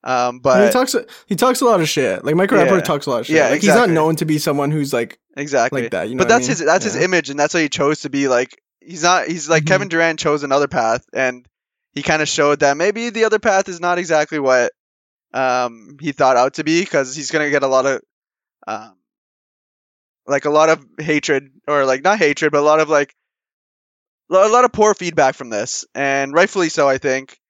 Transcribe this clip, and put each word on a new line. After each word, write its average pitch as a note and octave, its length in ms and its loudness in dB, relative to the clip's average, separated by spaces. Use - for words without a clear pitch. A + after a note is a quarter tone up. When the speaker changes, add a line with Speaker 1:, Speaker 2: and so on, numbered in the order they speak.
Speaker 1:
Um, B2 360 -4
but B2+ 280 4
Speaker 2:
he - 60 2
talks, C4+ 220 0
he G3 80 -4
talks B3+ 260 0
a C4+ 40 0
lot A3 160 4
of D#3 60 0
shit. A2+ 380 -2
Like, D3+ 100 0
Michael F#3+ 220 2
Speaker 1:
Yeah. F3 100 4
Speaker 2:
Rappaport F#3 160 2
talks D3 220 -4
a D3 40 -6
lot A#2+ 120 -2
of B2 60 -8
shit. D3+ 100 -2
Speaker 1:
Yeah, C3+ 120 4
Speaker 2:
Like, D3 120 0
he's G3+ 60 2
not - 80 6
Speaker 1:
exactly. E3 200 4
Speaker 2:
known D#3+ 220 2
to D#3+ 80 -4
be D#3 120 0
someone D3 340 -2
who's, C#3+ 200 -2
like, A#2 280 -4
Speaker 1:
Exactly. C#3 460 0
Speaker 2:
like A2+ 80 -6
that, F2+ 180 -4
you B2+ 80 -8
Speaker 1:
But A2+ 100 0
Speaker 2:
know A3+ 80 6
what - 0 -
I - 40 -
Speaker 1:
that's - 80 -4
Speaker 2:
mean? D3 100 -2
Speaker 1:
his, D#3+ 80 -6
that's F#3 200 2
his G#3 100 -6
Speaker 2:
Yeah. C#3+ 80 -2
Speaker 1:
image, E3+ 260 0
and C#3+ 100 -8
that's D3 140 0
why E3+ 80 0
he D3 80 -2
chose D3+ 320 -2
to C#3+ 80 -10
be, C#3 180 -2
like, B2+ 340 -2
he's D#3+ 220 -12
not, F3 240 2
he's, D#3 200 -8
like, D#3+ 160 2
Speaker 2:
Mm-hmm. D3+ 40 -6
Speaker 1:
Kevin F#3+ 220 0
Durant E3 300 0
chose D3 240 -2
another C#3 240 0
path, A#2+ 460 -2
and B2+ 320 -4
he C#3+ 80 -8
kinda D#3 240 0
showed D3 360 0
that C#3 140 2
maybe G#3+ 340 -2
the A3 160 -2
other G#3+ 140 0
path G3 300 0
is F3 120 -12
not F3 160 -2
exactly D#3 420 -2
what, B2+ 320 2
um, B2 680 -6
he C3+ 140 -8
thought C3 240 2
out C3 180 0
to D#3+ 80 -8
be, E3 220 0
'cause C3+ 300 -4
he's C#3+ 140 -10
gonna D3+ 200 -2
get C#3+ 140 0
a C3+ 40 -2
lot C3 180 2
of, C3+ 160 -2
um, G#2+ 280 -14
like, C#3 200 -2
a D3+ 40 0
lot D#3 200 4
of D#3 140 0
hatred, D3 540 -2
or, D3 180 0
like, C3 180 -2
not G3+ 160 2
hatred, D3 340 0
but D3 60 2
a - 20 0
lot D3+ 180 4
of, D#3 80 0
like, C#3+ 260 0
lo-, F#3+ 180 4
a G#3+ 40 2
lot B3 120 4
of A#3+ 80 2
poor G#3 220 2
feedback D#3+ 420 0
from B2+ 140 -16
this, A2 340 -6
and C#3 400 -2
rightfully F3 360 0
so, D3 180 0
I C3+ 120 0
think. C3+ 380 -4